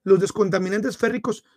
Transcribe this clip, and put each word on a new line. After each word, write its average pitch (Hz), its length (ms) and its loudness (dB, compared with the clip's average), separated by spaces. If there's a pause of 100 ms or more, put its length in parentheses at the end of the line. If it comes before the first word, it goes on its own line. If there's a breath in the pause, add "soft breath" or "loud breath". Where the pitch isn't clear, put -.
"Los 190 180 4
descontaminantes 196 800 -2
férricos 226 460 -4 (120)